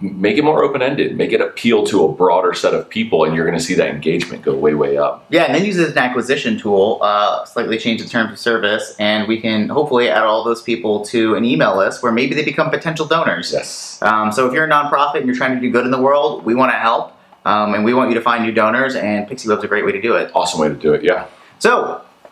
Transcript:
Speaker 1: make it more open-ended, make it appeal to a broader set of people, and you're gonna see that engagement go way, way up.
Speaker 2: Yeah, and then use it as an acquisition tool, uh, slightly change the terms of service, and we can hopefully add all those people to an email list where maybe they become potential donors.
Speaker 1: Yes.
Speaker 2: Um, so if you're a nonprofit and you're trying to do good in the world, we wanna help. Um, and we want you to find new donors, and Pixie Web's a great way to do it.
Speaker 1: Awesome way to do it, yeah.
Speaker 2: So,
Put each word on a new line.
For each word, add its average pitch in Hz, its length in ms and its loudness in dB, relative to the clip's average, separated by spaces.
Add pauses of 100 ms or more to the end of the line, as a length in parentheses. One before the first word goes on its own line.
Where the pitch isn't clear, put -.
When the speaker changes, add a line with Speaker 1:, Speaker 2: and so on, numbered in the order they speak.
Speaker 1:
make 98 380 0
it - 60 2
more 156 200 4
open-ended, 135 540 -2
make 95 140 0
it 113 100 2
appeal 110 460 2
to 101 160 2
a - 60 2
broader 90 440 2
set 90 180 0
of - 160 -4
people, 95 360 0
and 80 100 -2
you're 82 100 0
gonna 85 160 0
see 90 140 -4
that 82 140 2
engagement 80 540 -4
go - 120 0
way, 73 180 2
way - 240 0
up. - 320 -2
Speaker 2:
Yeah, 170 140 2
and 139 120 0
then 185 120 2
use 196 100 -2
it 165 120 2
as 147 40 -6
an 147 60 0
acquisition 127 580 -2
tool, 104 460 2
uh, 104 420 0
slightly 110 320 -4
change 110 240 -2
the 90 80 -12
terms 110 240 -2
of 104 60 -16
service, 110 600 -2
and 107 300 0
we 110 100 0
can 110 300 0
hopefully 127 400 2
add 107 140 2
all 113 220 2
those 117 180 -2
people 113 440 -2
to 113 280 0
an 101 100 0
email 120 320 2
list 101 260 -2
where 117 100 0
maybe 123 220 0
they 147 100 -2
become 147 260 -2
potential 156 340 -4
donors. 147 480 -2
Speaker 1:
Yes. - 480 -8
Speaker 2:
Um, 107 320 2
so 127 140 0
if 127 80 -2
you're 160 100 2
a 151 60 -2
nonprofit 147 460 2
and 131 100 -2
you're 127 100 0
trying 131 200 -2
to 123 40 -4
do 123 100 -2
good 120 140 2
in 123 60 0
the 131 100 0
world, 143 440 2
we 113 100 0
wanna 123 240 2
help. 117 400 -2 (260)
Um, 104 300 0
and 104 100 0
we 117 80 2
want 127 160 2
you 117 60 0
to 113 60 0
find 117 240 0
new 113 80 -2
donors, 113 420 0
and 104 320 -2
Pixie 127 220 -10
Web's 104 160 0
a - 20 -6
great 104 180 0
way 98 60 2
to 98 100 -4
do 113 140 0
it. 85 180 -2
Speaker 1:
Awesome - 280 -2
way 76 80 2
to 73 80 -4
do 76 180 2
it, 71 80 -2
yeah. - 240 0 (320)
Speaker 2:
So, - 420 0 (320)